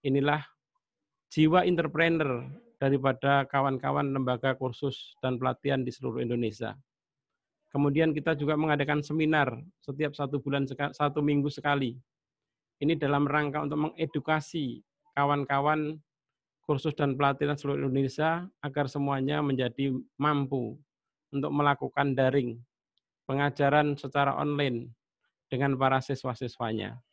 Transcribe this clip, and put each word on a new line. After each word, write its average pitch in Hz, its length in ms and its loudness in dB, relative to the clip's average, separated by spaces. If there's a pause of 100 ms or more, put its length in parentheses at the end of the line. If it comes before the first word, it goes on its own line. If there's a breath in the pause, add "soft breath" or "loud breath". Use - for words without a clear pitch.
Inilah 143 400 2 (880)
jiwa 156 320 6
entrepreneur 160 800 2 (320)
daripada 139 720 2
kawan-kawan 139 640 0
lembaga 131 460 0
kursus - 680 -6
dan 127 160 -2
pelatihan 127 460 -2
di 123 80 -6
seluruh 127 260 -6
Indonesia. 117 560 -4 (960)
Kemudian 147 400 2
kita 151 240 0
juga 147 240 0
mengadakan 147 400 2
seminar 147 560 0 (240)
setiap 143 320 -4
satu 139 320 -4
bulan 139 240 0
seka-, 143 240 -4
satu 147 320 0
minggu 143 240 2
sekali. 139 480 -2 (880)
Ini 160 160 2
dalam 143 240 2
rangka 147 400 0
untuk 151 240 -2
mengedukasi 151 960 -4 (320)
kawan-kawan 143 800 0 (720)
kursus 147 300 0
dan 139 180 0
pelatihan 143 400 2
seluruh 139 320 -2
Indonesia 151 600 0 (120)
agar 139 320 -4
semuanya 139 480 -2
menjadi 131 560 0 (240)
mampu 139 560 0 (560)
untuk 143 240 -2
melakukan 143 600 2
daring, 131 440 2 (720)
pengajaran 143 640 2
secara 139 400 0
online 143 560 -2 (560)
dengan 135 320 0
para 131 240 4
siswa-siswanya. 117 960 -6 (140)